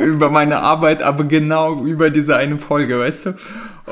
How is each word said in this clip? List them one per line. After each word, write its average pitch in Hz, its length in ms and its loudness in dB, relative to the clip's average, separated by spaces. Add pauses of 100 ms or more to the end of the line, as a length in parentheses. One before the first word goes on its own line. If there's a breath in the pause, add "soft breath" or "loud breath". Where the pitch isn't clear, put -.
über 151 280 2
meine 147 320 2
Arbeit, 156 380 2
aber 147 220 0
genau 156 600 0
über 156 260 2
diese 147 240 0
eine 143 240 0
Folge, 135 400 -2
weißt 127 280 -2
du? 185 80 -6 (580 loud breath)